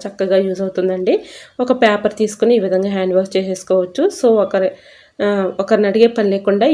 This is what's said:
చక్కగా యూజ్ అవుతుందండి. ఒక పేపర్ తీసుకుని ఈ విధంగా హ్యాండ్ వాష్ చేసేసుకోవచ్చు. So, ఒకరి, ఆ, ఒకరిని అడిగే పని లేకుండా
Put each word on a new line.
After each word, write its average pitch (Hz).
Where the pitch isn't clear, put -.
చక్కగా 190
యూజ్ 190
అవుతుందండి. 185
ఒక 254
పేపర్ 208
తీసుకుని 220
ఈ 220
విధంగా 190
హ్యాండ్ 185
వాష్ 190
చేసేసుకోవచ్చు. 190
So, 254
ఒకరి, 190
ఆ, 202
ఒకరిని 208
అడిగే 220
పని 233
లేకుండా 202